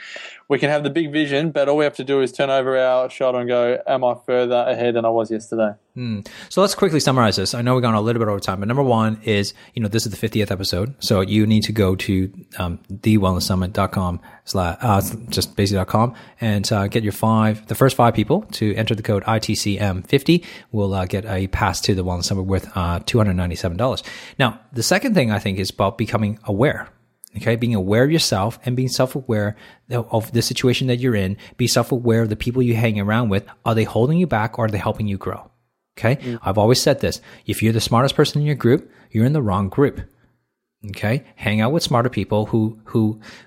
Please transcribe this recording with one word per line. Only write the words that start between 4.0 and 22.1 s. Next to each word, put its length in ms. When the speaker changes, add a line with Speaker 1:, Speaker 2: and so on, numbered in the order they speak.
Speaker 1:
I 100
further 420
ahead 260
than 100
I 40
was 200
yesterday?" 440
Speaker 2:
Hmm. 260
So 100
let's 160
quickly 240
summarize 340
this. 180
I 100
know 120
we've 80
gone 120
a 60
little 200
bit 80
over 100
time, 220
but 80
number 160
one 400
is, 300
you 80
know, 60
this 180
is 60
the 40
fiftieth 360
episode. 480
So 200
you 280
need 160
to 80
go 240
to, 360
um, 180
the 300
wellness 240
summit 300
dot 180
com 300
sla-, 360
uh, 220
just 260
basically 240
dot 80
com 260
and, 300
uh, 160
get 160
your 100
five, 540
the 80
first 220
five 180
people 280
to 240
enter 180
the 80
code 240
I 140
T 160
C 240
M 240
fifty. 400
We'll, 240
uh, 120
get 180
a 240
pass 320
to 160
the 80
Wellness 200